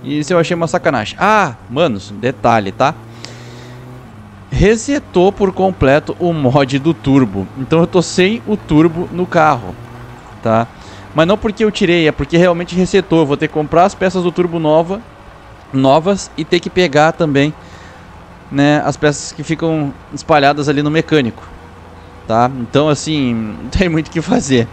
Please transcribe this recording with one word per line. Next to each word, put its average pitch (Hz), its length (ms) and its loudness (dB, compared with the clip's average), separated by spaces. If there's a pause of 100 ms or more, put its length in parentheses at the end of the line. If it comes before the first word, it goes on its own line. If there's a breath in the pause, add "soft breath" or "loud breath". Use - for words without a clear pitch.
Isso 147 300 -4
eu 170 60 6
achei 165 160 0
uma 165 100 -2
sacanagem. 151 540 -2
Ah, 190 360 2 (140)
manos, 120 400 -2
detalhe, 110 600 0
tá? 135 240 0 (1500 loud breath)
Resetou 202 840 2
por 196 220 -2
completo 156 680 0
o 175 140 0
mod 139 460 2
do 151 120 0
turbo. 107 640 0
Então 135 260 0
eu 170 40 4
tô 175 160 0
sem 190 460 0
o 208 100 -2
turbo 160 540 2
no 175 160 -4
carro, 139 480 0 (680)
tá? 113 260 0 (460 loud breath)
Mas 160 140 2
não 208 100 2
porque 220 260 -4
eu 214 60 4
tirei, 170 380 2
é 147 40 2
porque 143 240 -4
realmente 175 380 2
resetou. 180 460 2
Eu 160 80 4
vou 143 100 0
ter 151 100 -2
que - 60 -6
comprar 156 300 2
as 196 100 2
peças 185 300 -2
do 175 80 0
turbo 170 260 -2
nova, 165 420 0 (720)
novas 151 640 2
e 156 80 -6
ter 175 160 0
que 180 120 -8
pegar 156 400 2
também, 151 420 0 (960 loud breath)
né, 143 320 2
as 139 140 -2
peças 147 340 -2
que - 120 -12
ficam 156 500 -2 (180)
espalhadas 143 560 2
ali 143 140 0
no 147 80 -2
mecânico, 151 580 0 (800)
tá? 117 220 2 (100)
Então, 143 300 0
assim, 143 460 -2
não 113 340 -8
tem 185 180 0
muito 156 200 -2
o - 40 -20
que 165 80 -4
fazer. 143 540 0